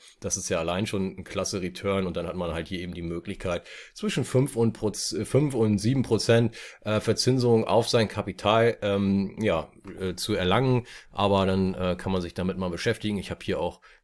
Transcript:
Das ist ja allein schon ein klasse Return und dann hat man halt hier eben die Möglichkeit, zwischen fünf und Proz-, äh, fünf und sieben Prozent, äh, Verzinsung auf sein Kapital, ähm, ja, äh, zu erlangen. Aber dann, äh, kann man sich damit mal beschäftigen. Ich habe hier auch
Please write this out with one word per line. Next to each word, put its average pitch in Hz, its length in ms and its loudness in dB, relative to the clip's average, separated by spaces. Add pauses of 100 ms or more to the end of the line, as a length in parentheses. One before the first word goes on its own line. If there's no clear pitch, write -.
(220)
Das 95 160 -4
ist 90 120 -8
ja 90 80 2
allein 87 300 0
schon 95 280 -4
ein 92 80 -12
klasse 95 380 -4
Return 95 460 -2
und 85 100 -6
dann 85 80 -4
hat 85 100 -6
man 87 160 -4
halt 82 160 -6
hier 90 120 -6
eben 87 160 -8
die 85 80 -8
Möglichkeit, 87 640 -6 (260)
zwischen 185 300 -4
fünf 135 320 0
und 113 200 2
Proz-, - 380 -4
äh, 80 100 -4
fünf 139 300 2
und 107 240 4
sieben 120 240 2
Prozent, 117 540 4 (280)
äh, 107 160 0
Verzinsung 120 680 4
auf 113 240 4
sein 113 180 4
Kapital, 107 760 2
ähm, 98 580 2
ja, 101 320 0 (280)
äh, 92 160 -4
zu - 180 -4
erlangen. 117 540 2 (240)
Aber 98 340 4
dann, 95 300 2
äh, 90 200 -2
kann 95 160 -6
man 92 120 0
sich 85 100 -8
damit 92 240 -4
mal 92 140 -4
beschäftigen. 104 480 -4
Ich - 100 -10
habe - 160 -10
hier 87 140 -2
auch 85 200 -6 (240)